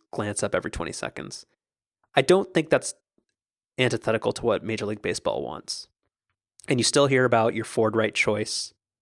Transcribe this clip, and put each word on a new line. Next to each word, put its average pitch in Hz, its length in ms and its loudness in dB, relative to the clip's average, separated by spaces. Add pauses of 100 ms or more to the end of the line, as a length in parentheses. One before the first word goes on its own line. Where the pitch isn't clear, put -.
(120)
glance 104 320 -4
up 101 100 -2
every 90 160 -2
twenty - 220 -6
seconds. - 540 -12 (680)
I 143 100 6
don't 185 300 4
think 156 160 0
that's - 240 0 (840)
antithetical 113 540 0
to - 120 -8
what 104 200 0
Major 107 200 -6
League 104 160 -6
Baseball - 400 -4
wants. - 460 -10 (800)
And 127 140 2
you - 20 2
still 143 240 4
hear 131 160 4
about 117 320 4
your 110 80 -4
Ford 110 320 0
Wright 110 180 2
choice - 600 -2 (280)